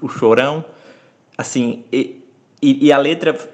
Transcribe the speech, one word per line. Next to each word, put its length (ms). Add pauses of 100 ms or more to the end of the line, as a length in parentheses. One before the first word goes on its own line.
o 60
Chorão, 560 (720)
assim, 560
e, 320 (380)
e, 240
e 80
a 60
letra, 360 (180)